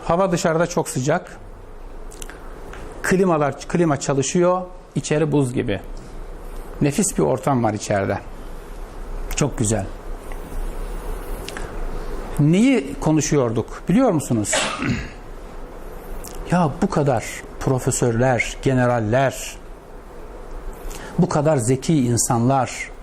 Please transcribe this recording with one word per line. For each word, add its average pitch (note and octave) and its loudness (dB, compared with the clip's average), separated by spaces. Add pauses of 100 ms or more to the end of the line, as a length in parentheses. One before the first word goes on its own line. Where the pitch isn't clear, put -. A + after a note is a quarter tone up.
Hava F3 4
dışarıda E3 2
çok - -2
sıcak. C#3+ 0 (1700)
Klimalar, D#3+ 4
klima E3 2
çalışıyor. F3 4 (340)
İçeri D3+ 2
buz C#3 2
gibi. G#2+ 0 (1000)
Nefis D3 2
bir E3+ 4
ortam C3 2
var G#2+ 2
içeride. G2+ 0 (1160)
Çok C#3+ 0
güzel. G#2 0 (2500)
Neyi G3+ 4
konuşuyorduk C#3 2
biliyor A#3 6
musunuz? A#2+ 2
<clears throat> - 2 (1900)
Ya E3 4 (100)
bu G3 2
kadar C#3 2 (340)
profesörler, B2 2
generaller, B2 2 (1600)
bu F3+ 4
kadar D3+ 4
zeki C3 2
insanlar A#2+ 2 (120)